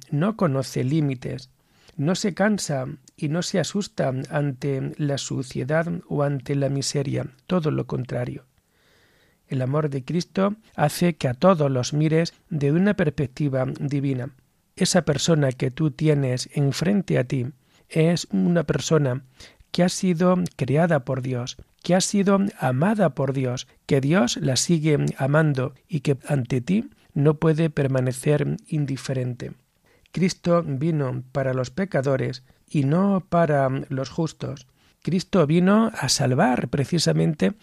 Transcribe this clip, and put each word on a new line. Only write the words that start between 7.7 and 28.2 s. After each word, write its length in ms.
lo 140
contrario. 600
El 140
amor 280
de 140
Cristo 500
hace 400
que 100
a 80
todos 360
los 220
mires 420
de 200
una 240
perspectiva 720
divina. 500
Esa 260
persona 480
que 220
tú 180
tienes 640
enfrente 640
a 60
ti 220
es 420
una 320
persona 640
que 100
ha 60
sido 480
creada 480
por 160
Dios, 360
que 140
ha 40
sido 380
amada 560
por 160
Dios, 340
que 140
Dios 360
la 180
sigue 500
amando 580
y 120
que 160
ante 320
ti 300
no 260
puede 320
permanecer 840